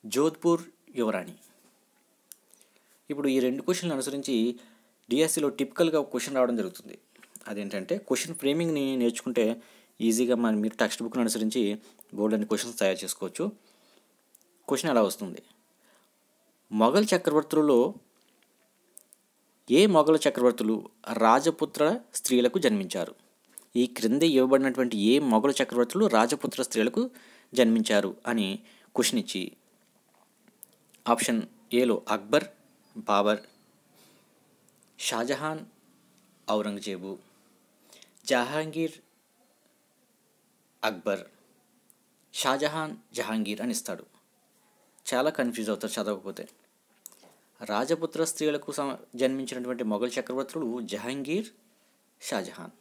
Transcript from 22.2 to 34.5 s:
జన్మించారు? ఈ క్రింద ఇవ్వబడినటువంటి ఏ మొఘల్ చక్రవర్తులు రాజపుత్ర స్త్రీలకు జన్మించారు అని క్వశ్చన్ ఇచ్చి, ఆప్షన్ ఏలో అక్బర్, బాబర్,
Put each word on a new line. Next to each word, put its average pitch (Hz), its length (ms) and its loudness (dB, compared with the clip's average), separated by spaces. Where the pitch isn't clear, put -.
జన్మించారు? 98 640 -2
ఈ 123 100 4
క్రింద 117 360 0
ఇవ్వబడినటువంటి 131 760 4
ఏ 113 200 6
మొఘల్ 135 440 4
చక్రవర్తులు 123 440 2
రాజపుత్ర 123 560 2
స్త్రీలకు 123 480 0
జన్మించారు 110 640 4
అని 107 320 -2
క్వశ్చన్ 196 220 2
ఇచ్చి, 190 340 -6
ఆప్షన్ 117 340 2
ఏలో 120 340 2
అక్బర్, 107 360 0
బాబర్, 104 440 2